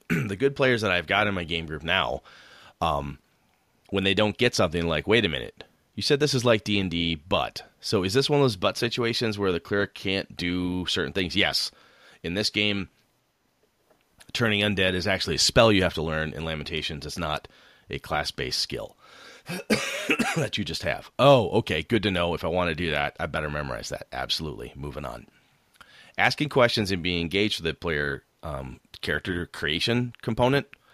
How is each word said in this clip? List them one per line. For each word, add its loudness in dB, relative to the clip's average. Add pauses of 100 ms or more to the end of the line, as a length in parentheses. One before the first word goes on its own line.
<clears throat> -6
the -2
good 0
players 2
that 0
I've 0
got 4
in 0
my -2
game -4
group -8
now, 0 (580)
um, -2 (720)
when -2
they 4
don't 2
get 2
something, 2
like, 0
"Wait 4
a 2
minute, -8 (280)
you -8
said 2
this 2
is 2
like 4
D 0
and 0
D, 0
but," -2 (180)
so 0
is 0
this 2
one 4
of 6
those 2
but -2
situations -2
where 0
the 0
cleric -2
can't -4
do -2
certain -2
things? -2
Yes. 0 (540)
In -4
this -2
game, -2 (1400)
turning 0
undead 2
is -2
actually 0
a 0
spell 6
you 6
have 0
to -4
learn -2
in -8
Lamentations. -6
It's -10
not -4 (420)
a -6
class-based -4
skill -8 (520)
<coughs> - (920)
that -2
you -2
just -6
have. -4
Oh, 6 (100)
okay, 0
good 2
to 2
know. 0
If -6
I 0
want 0
to -2
do -2
that, 0
I -4
better -4
memorize -6
that. -8
Absolutely. -6
Moving -8
on. -12 (920)
Asking 2
questions 4
and -2
being 0
engaged 0
with -4
the -2
player, -2 (180)
um, -10 (220)
character -2
creation -2
component 2 (260)